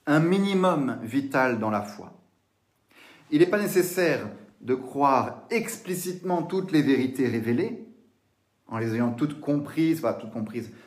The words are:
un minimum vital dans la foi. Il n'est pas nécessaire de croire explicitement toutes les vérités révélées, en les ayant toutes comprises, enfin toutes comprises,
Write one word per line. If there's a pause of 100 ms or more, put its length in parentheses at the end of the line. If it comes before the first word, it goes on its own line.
un
minimum
vital
dans
la
foi. (1200)
Il
n'est
pas
nécessaire (340)
de
croire
explicitement
toutes
les
vérités
révélées, (840)
en
les
ayant
toutes
comprises,
enfin
toutes
comprises, (140)